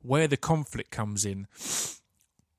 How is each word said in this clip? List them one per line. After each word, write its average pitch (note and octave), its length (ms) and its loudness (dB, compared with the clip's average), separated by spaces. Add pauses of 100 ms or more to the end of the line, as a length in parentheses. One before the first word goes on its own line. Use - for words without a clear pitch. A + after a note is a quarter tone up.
where C#3+ 280 4
the C#3 80 4
conflict D3+ 540 0
comes G#2 340 -2
in, G2 220 -4 (1120)